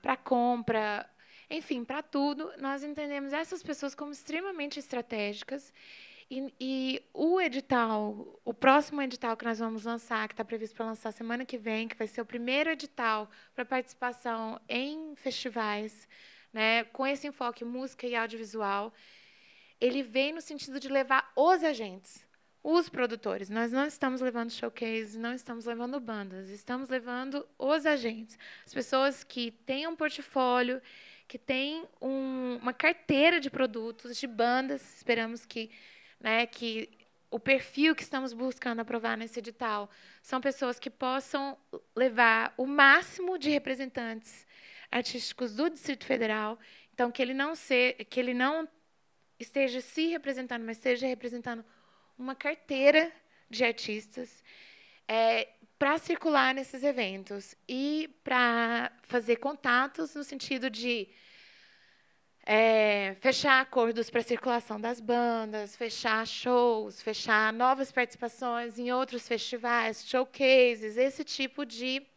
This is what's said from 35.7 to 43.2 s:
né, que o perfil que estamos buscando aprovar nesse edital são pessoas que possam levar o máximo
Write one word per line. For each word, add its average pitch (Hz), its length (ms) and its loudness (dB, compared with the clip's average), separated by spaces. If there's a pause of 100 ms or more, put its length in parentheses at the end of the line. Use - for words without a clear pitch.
né, 226 260 2
que 226 440 -6 (420)
o 226 80 -4
perfil 277 560 4
que - 80 -10
estamos 262 300 -6
buscando 240 480 -4
aprovar 226 340 -2
nesse 220 240 -10
edital 214 500 -6 (320)
são 262 200 -4
pessoas 262 360 -2
que - 120 -10
possam 269 680 -4 (380)
levar 226 640 6
o 254 80 0
máximo 311 720 6